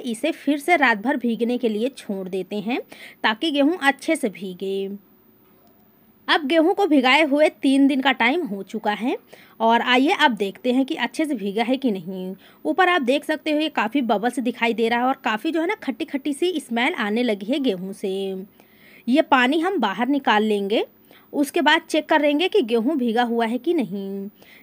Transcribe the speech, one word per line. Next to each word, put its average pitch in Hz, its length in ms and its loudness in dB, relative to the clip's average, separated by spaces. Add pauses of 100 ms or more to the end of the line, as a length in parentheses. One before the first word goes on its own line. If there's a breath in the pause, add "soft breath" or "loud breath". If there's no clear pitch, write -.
इसे 254 280 -4
फिर 294 260 -2
से 349 180 2
रात 240 220 4
भर 254 180 -2
भीगने 233 420 -2
के 240 100 0
लिए 220 220 -2
छोड़ 190 380 -10
देते 190 300 -8
हैं 226 220 -4 (420 loud breath)
ताकि 226 280 0
गेहूँ 285 300 2
अच्छे 277 360 0
से 254 140 -4
भीगे। 196 580 -8 (1400)
अब 311 180 2
गेहूँ 330 280 4
को 403 120 0
भिगाए 277 380 6
हुए 294 280 4
तीन 277 340 2
दिन 277 140 2
का 269 140 2
टाइम 269 320 0
हो 196 180 -8
चुका 214 300 -6
है 254 220 -4 (440 loud breath)
और 226 220 4
आइए 262 340 4
अब 285 200 4
देखते 202 360 -4
हैं 262 120 2
कि 311 120 -6
अच्छे 277 280 -2
से 294 100 -4
भीगा 202 280 -4
है 254 140 0
कि 262 140 0
नहीं। 185 440 -6 (300 loud breath)
ऊपर 359 240 2
आप 349 140 2
देख 269 220 0
सकते 311 280 -4
हो 302 80 2
ये 311 100 -2
काफ़ी 233 320 -2
बबल्स 226 380 0
दिखाई 233 340 -2
दे 226 140 0
रहा 240 120 0
है 247 60 0
और 269 180 -2
काफ़ी 233 280 -2
जो 330 80 0
है 330 60 -2
ना 415 100 -2
खट्टी 277 300 -8
खट्टी 285 280 -6
सी 349 260 -2
स्मेल 240 360 -4
आने 208 260 -2
लगी 208 300 -2
है 311 80 -2
गेहूँ 190 340 -4
से। 190 220 -6 (880 loud breath)
ये 277 180 4
पानी 262 360 2
हम 370 200 -2
बाहर 214 280 -2
निकाल 262 340 2
लेंगे। 214 420 0 (480 soft breath)
उसके 285 280 0
बाद 311 220 4
चेक 311 260 -2
करेंगे 302 400 2
कि 415 140 2
गेहूँ 233 340 0
भीगा 240 260 0
हुआ 233 240 0
है 240 120 -2
कि 330 160 -2
नहीं। 196 540 -4 (340 loud breath)